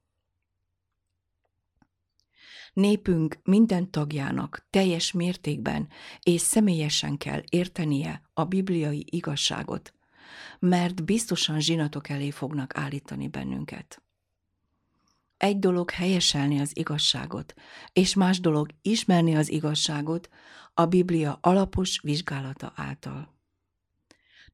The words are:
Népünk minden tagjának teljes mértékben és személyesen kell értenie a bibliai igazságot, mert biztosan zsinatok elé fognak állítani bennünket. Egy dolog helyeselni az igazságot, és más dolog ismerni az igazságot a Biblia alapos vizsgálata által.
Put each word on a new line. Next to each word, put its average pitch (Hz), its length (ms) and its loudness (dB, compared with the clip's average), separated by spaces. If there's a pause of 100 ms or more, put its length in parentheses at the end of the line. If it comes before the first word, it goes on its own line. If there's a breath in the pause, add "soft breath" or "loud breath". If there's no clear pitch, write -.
(2750 loud breath)
Népünk 190 720 2
minden 190 480 4
tagjának 147 800 -4
teljes 185 420 2
mértékben 151 760 -2 (340 loud breath)
és 170 180 4
személyesen 151 760 2
kell 143 320 -6
értenie 160 760 -2 (120)
a 165 100 -2
bibliai 170 680 -2
igazságot, - 840 -4 (640 loud breath)
mert 180 460 2
biztosan 170 560 -2
zsinatok 151 480 -2
elé 143 220 -4
fognak 143 460 -8
állítani 139 520 -8
bennünket. - 720 -10 (1300)
Egy 202 220 2
dolog 180 320 2
helyeselni 147 680 0
az 143 160 -4
igazságot, - 760 -4 (380 loud breath)
és 185 220 4
más 185 260 4
dolog 151 280 2 (140)
ismerni 175 540 4
az 151 140 2
igazságot 151 800 -2 (460 loud breath)
a 170 120 4
Biblia 170 540 2
alapos 190 600 2
vizsgálata 139 760 -6
által. 139 680 -12 (1120 soft breath)